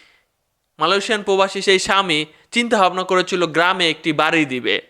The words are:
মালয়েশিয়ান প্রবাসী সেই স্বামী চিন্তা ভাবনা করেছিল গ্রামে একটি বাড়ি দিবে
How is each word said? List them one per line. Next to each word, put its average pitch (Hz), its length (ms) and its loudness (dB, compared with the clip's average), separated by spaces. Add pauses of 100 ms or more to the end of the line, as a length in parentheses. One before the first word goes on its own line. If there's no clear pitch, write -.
(800)
মালয়েশিয়ান 196 440 0
প্রবাসী 196 380 0
সেই 190 180 2
স্বামী 185 460 0 (260)
চিন্তা 233 260 0
ভাবনা 185 260 2
করেছিল 180 420 0
গ্রামে 170 440 2
একটি 156 240 -4
বাড়ি 156 320 0
দিবে 120 440 -4